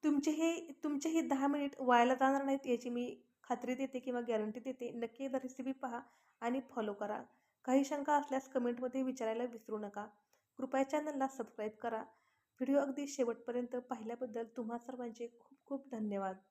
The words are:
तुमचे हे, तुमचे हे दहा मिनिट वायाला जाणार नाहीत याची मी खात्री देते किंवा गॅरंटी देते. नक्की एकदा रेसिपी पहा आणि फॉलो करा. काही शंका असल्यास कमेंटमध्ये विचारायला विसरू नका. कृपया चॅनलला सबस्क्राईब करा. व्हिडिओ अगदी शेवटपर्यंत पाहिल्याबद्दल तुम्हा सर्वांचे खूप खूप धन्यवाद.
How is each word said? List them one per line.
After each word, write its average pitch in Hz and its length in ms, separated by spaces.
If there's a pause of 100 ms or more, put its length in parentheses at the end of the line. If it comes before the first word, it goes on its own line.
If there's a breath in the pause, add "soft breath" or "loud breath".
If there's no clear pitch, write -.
तुमचे 294 280
हे, 320 180 (340)
तुमचे 294 240
हे 320 160
दहा 269 220
मिनिट 285 340
वायाला 247 340
जाणार 269 300
नाहीत 269 220
याची 240 240
मी 240 160 (380)
खात्री 247 300
देते 262 240
किंवा 247 300
गॅरंटी 220 320
देते. 254 340
नक्की 233 300
एकदा 262 140
रेसिपी 262 360
पहा 247 260 (420 soft breath)
आणि 247 180 (100)
फॉलो 214 240
करा. 208 260 (440 soft breath)
काही 269 200
शंका 294 320
असल्यास 269 320
कमेंटमध्ये 247 540
विचारायला 240 420
विसरू 226 340
नका. 208 280 (520)
कृपया 262 260
चॅनलला 294 440
सबस्क्राईब 220 440 (100)
करा. 226 200 (580 soft breath)
व्हिडिओ 269 200
अगदी 277 280
शेवटपर्यंत 240 680 (140)
पाहिल्याबद्दल 233 560 (100)
तुम्हा 233 220
सर्वांचे 240 500 (100)
खूप - 280
खूप 277 260
धन्यवाद. 196 440 (140)